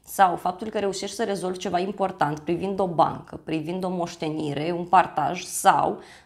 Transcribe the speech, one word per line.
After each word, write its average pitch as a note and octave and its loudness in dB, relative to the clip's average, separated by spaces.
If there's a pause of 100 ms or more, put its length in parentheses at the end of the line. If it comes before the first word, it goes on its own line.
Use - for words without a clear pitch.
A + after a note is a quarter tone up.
sau F3+ 4
faptul F3+ -4
că G#3+ -4
reușești G3+ -2
să A#3 -2
rezolvi F#3 -2
ceva F3+ 0
important F#3 -2
privind F3+ -2
o F#3+ 2
bancă, D3+ 2
privind E3 -4
o F#3 -2
moștenire, D#3 -4
un F3 -4
partaj F3 2
sau, F#3 2 (260)